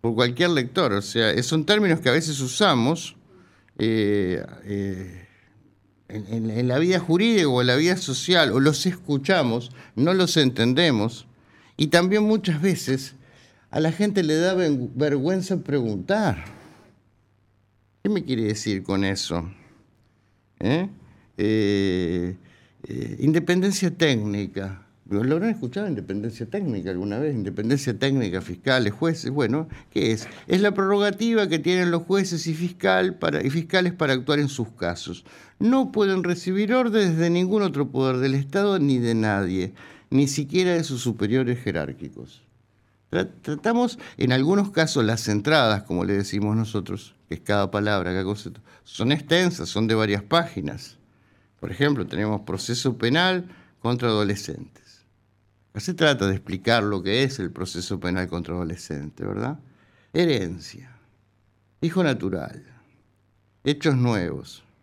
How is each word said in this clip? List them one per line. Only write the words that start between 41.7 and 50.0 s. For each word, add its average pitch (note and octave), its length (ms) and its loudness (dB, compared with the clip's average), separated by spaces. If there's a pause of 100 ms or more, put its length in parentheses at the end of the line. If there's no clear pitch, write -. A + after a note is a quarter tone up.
Tra-, F2+ 200 -2 (120)
tratamos, A3+ 560 -2 (200)
en B2+ 140 2
algunos F#3+ 380 2
casos, D#3 340 2
las A2 240 0
entradas, G#2+ 560 2
como F2+ 200 -2
le F#2+ 80 -2
decimos G2+ 420 -2
nosotros, G#2+ 600 -6 (160)
que - 60 -8
es - 40 -12
cada G2+ 300 0
palabra, G2+ 400 0
cada F#2 140 -2
concepto, - 360 -6 (240)
son A#2+ 280 -2
extensas, F3 580 0
son A2 160 0
de A2 80 2
varias G#2 280 0